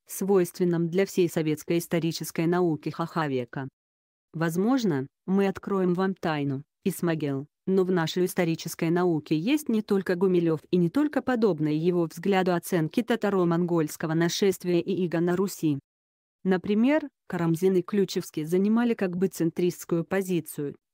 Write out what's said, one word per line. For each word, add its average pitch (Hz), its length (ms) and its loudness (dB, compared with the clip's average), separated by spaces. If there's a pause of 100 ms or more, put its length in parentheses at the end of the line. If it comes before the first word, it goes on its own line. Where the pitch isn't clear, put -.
свойственном 180 840 0
для 185 180 2
всей 180 220 2
советской 156 520 0
исторической 165 640 -2
науки 170 440 0
ха-ха 160 380 -4
века. 131 400 -4 (640)
Возможно, 170 760 0 (180)
мы 196 220 2
откроем 190 480 0
вам 190 180 -2
тайну, 143 500 -4 (220)
Исмагил, 156 600 -2 (180)
но 190 180 2
в 180 80 0
нашей 180 340 0
исторической 165 680 -2
науке 170 440 0
есть 254 320 -2
не 220 140 0
только 196 340 0
Гумилев 175 540 2
и 185 80 2
не 170 120 4
только 285 340 0
подобные 175 520 0
его 175 300 2
взгляду 185 480 0
оценки 175 480 0
татаро-монгольского 170 1120 0
нашествия 175 640 0
и - 140 -4 (100)
ига 170 160 -2
на 175 160 2
Руси. 170 440 0 (640)
Например, 214 640 2 (180)
Карамзин 170 500 2
и 175 40 2
Ключевский 180 640 -2
занимали 214 480 2
как 180 240 -4
бы 185 100 0
центристскую 170 800 -2
позицию, 180 680 -4 (180)